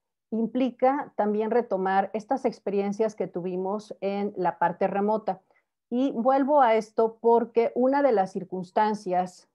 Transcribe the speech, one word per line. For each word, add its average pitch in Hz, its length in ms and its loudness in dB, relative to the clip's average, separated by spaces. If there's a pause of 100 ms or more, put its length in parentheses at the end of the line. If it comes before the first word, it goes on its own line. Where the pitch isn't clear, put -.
(320)
implica 254 880 -2
también 208 340 -2
retomar 196 600 0
estas 254 320 -4
experiencias 202 680 -4
que 180 120 -6
tuvimos 185 720 -6
en 202 380 -4
la 175 200 -2
parte 175 300 0
remota. 202 540 -2 (480)
Y 254 240 0
vuelvo 269 480 2
a 226 140 6
esto 220 440 0
porque 233 560 2
una 262 260 2
de 269 120 4
las 190 180 0
circunstancias 185 1200 -4